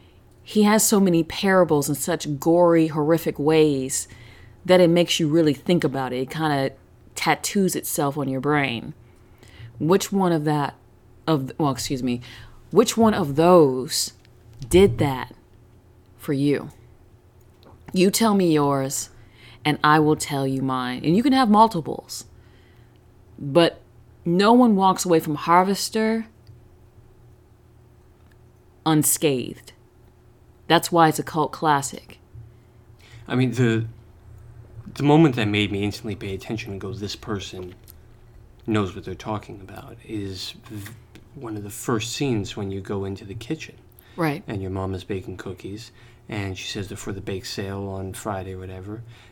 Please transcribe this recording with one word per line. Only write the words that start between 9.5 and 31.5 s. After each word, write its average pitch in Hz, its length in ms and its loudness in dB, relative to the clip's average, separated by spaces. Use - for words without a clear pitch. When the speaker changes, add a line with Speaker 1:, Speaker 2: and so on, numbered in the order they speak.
Speaker 1:
Which 185 320 0
one 190 180 2
of 156 140 0
that, 147 300 -2
of, 135 320 -2
well, 143 140 0
excuse 127 300 -6
me, 123 180 -4
which 220 260 2
one 220 180 4
of 143 200 -2
those 151 800 4
did 190 300 6
that 131 360 -4
for - 160 -8
you? 139 380 -2
You 190 180 4
tell 214 240 0
me 180 180 2
yours, 139 580 -2
and 151 180 0
I 151 160 6
will 151 180 4
tell 139 300 -4
you 135 160 -2
mine. 127 420 -4
And 160 120 4
you 240 80 2
can 285 80 4
have 269 180 2
multiples. 208 760 0
But 143 420 2
no 190 280 4
one 240 240 6
walks 190 280 2
away 170 140 4
from 156 160 -2
Harvester 202 920 0
unscathed. 151 840 0
That's 170 240 2
why 165 160 6
it's 151 100 0
a 151 60 -6
cult - 260 -2